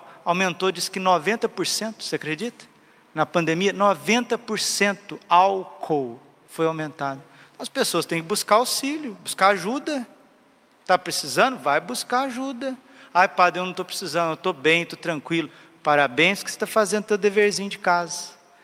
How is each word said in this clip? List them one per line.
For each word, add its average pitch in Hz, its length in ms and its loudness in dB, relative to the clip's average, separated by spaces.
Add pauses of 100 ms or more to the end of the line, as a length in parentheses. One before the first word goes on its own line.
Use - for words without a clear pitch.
(260)
aumentou, 180 440 0
diz 175 200 -4
que - 100 -6
noventa 185 480 2
por 185 180 -4
cento, - 380 -6
você - 140 -4
acredita? 156 480 -6 (500)
Na 156 100 0
pandemia, 170 460 0
noventa 202 640 2
por 214 220 -6
cento - 580 -2 (120)
álcool 170 920 2 (300)
foi 160 180 0
aumentado. 143 560 -6 (340)
As - 120 -12
pessoas 202 360 0
têm 165 160 -4
que 165 60 -10
buscar 208 280 2
auxílio, 269 680 -2
buscar - 260 2
ajuda. 240 560 -2 (800)
Tá 185 120 4
precisando? 180 600 0
Vai 143 220 2
buscar 247 440 -4
ajuda. 262 520 -6 (380)
"Ai, 185 160 6
padre, 175 320 2
eu 185 40 -2
não 180 80 -6
tô - 120 -6
precisando, 165 460 -4
eu 156 60 -6
tô 185 140 -2
bem, 160 340 2
tô - 120 -14
tranquilo." 160 520 -4 (320)
Parabéns 147 640 2
que - 80 -10
você - 80 -10
tá 208 80 -4
fazendo 208 380 0
teu 208 120 0
deverzinho 202 520 0
de 180 80 -12
casa. 175 540 -2 (320)